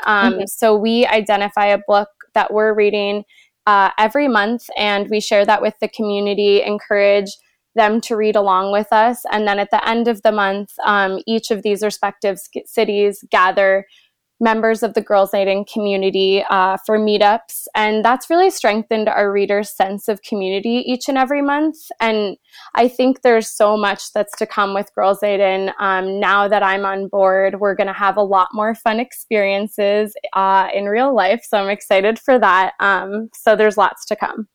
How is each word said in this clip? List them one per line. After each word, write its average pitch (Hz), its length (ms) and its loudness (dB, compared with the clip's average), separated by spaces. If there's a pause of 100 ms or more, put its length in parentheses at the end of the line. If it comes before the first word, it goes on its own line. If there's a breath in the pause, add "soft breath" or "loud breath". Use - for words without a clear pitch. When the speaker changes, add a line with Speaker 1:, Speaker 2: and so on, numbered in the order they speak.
Speaker 1:
Um, 214 280 2
Speaker 2:
Mm-hmm. 214 140 -4
Speaker 1:
so 220 280 0
we 226 300 2
identify 208 640 0
a 202 100 2 (100)
book 208 220 2 (240)
that 202 180 0
we're 214 220 2
reading, 208 500 0 (440 soft breath)
uh, 196 320 4
every 277 280 2
month, 226 380 0 (100)
and 202 360 -2
we 214 80 0
share 208 260 2
that 214 160 2
with 214 180 -2
the 214 80 -4
community, 202 760 0
encourage 202 640 0 (460)
them 220 260 2
to 233 140 -6
read 214 200 0
along 196 360 0
with 208 200 -2
us. 233 400 2
And 214 160 -2
then 202 120 0
at 202 120 -2
the 214 160 0
end 233 200 0
of 220 140 -4
the 220 100 2
month, 202 400 -2 (140)
um, 196 420 0
each 226 240 -2
of 196 120 -4
these 208 200 -2
respective 202 500 -4
s-, - 160 -14 (160)
cities 202 640 -2
gather 196 540 2 (580 soft breath)
members 226 400 0
of 214 100 -2
the 208 80 0
Girls 196 300 2
Night 196 160 0
In 196 160 -2
community, 196 840 -2
uh, 190 260 2 (100)
for 214 140 0
meetups. 208 640 0 (100)
And 214 280 0
that's 247 260 0
really 359 200 4
strengthened 220 580 -2
our 202 240 0
readers' 202 420 -2
sense 202 360 -4
of 202 120 -4
community 202 640 -4
each 247 220 -6
and 269 100 -2
every 269 240 0
month. 294 360 -2 (240)
And 214 340 -2 (400 loud breath)
I 247 140 4
think 254 320 0
there's 226 280 2
so 214 280 0
much 202 340 -4
that's 208 240 -4
to 220 100 -4
come 196 280 -2
with 202 220 -6
Girls 196 260 0
Night 202 180 0
In. 190 400 0
Um, 190 400 -2
now 202 300 2
that 202 120 2
I'm 196 240 0
on 196 220 -6
board, 190 540 2
we're 202 120 0
gonna 196 200 -2
have 196 240 -2
a 214 40 2
lot 190 300 2
more 214 240 -2
fun 220 240 -2
experiences, 208 1120 -2 (200)
uh, 190 400 2
in 202 120 -4
real 240 300 0
life. 202 320 0
So 214 100 0
I'm 196 120 -2
excited 208 500 0
for 254 180 2
that. 190 440 2
Um, 196 520 -2
so 214 220 2
there's 214 220 2
lots - 300 0
to 214 100 -4
come. - 380 -8